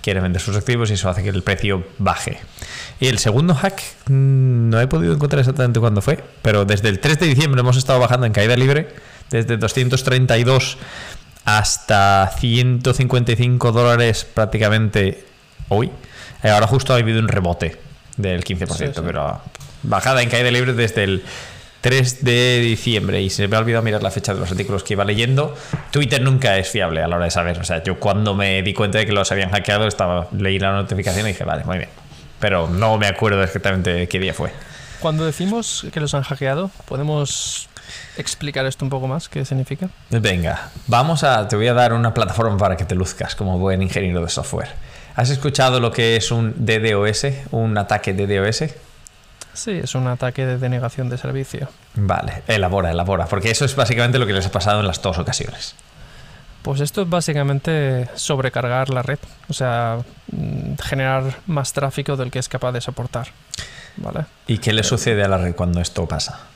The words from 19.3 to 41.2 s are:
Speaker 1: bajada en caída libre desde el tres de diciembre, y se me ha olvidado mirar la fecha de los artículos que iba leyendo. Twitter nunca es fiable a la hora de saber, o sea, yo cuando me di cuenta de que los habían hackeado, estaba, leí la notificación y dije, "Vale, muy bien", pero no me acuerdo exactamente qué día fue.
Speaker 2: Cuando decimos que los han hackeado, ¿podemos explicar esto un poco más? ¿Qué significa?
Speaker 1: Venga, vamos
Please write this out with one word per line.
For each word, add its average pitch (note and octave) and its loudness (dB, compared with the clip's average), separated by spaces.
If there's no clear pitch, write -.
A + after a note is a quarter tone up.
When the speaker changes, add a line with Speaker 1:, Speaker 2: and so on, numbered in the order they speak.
Speaker 1:
bajada B2+ 2
en A#2+ 2
caída A#2+ 2
libre B2 2
desde A2+ 0
el F#2+ 0
tres B2+ 2
de B2 4
diciembre, G#2+ 0
y F#2+ -2
se G2+ -2
me A2 2
ha - 4
olvidado A2+ 0
mirar G#2+ 0
la G2 -2
fecha G2+ -4
de F#2+ -4
los F2+ -4
artículos F#2 -4
que - -2
iba G2+ 0
leyendo. B2 0
Twitter C#3 0
nunca B2+ 4
es F#2+ 0
fiable E2 0
a E2 0
la F2 0
hora F2 0
de E2+ 0
saber, F2 -2
o E2+ -6
sea, E2 -2
yo F#2 -2
cuando G#2 0
me F#2+ 2
di F#2+ -2
cuenta G#2 0
de A2 2
que G#2 -2
los G2+ 2
habían F#2+ 0
hackeado, G#2 2
estaba, F2+ 0
leí F#2+ 0
la G2 0
notificación G2 -2
y G#2 -2
dije, - -6
"Vale, D#2 -4
muy F2 -4
bien", - -8
pero F2+ 0
no A2 2
me G#2 2
acuerdo G2 2
exactamente F2+ 0
qué F#2 -2
día F#2 -2
fue. - -6
Speaker 2:
Cuando D#3 0
decimos F#3+ -4
que - -6
los D3 -4
han C#3 -2
hackeado, C#3 -4
¿podemos D3 -4
explicar C#3+ -6
esto C3+ -4
un C3+ -2
poco C3 -4
más? D3+ -6
¿Qué C#3 -6
significa? C3+ -4
Speaker 1:
Venga, F#2 0
vamos C#3+ 2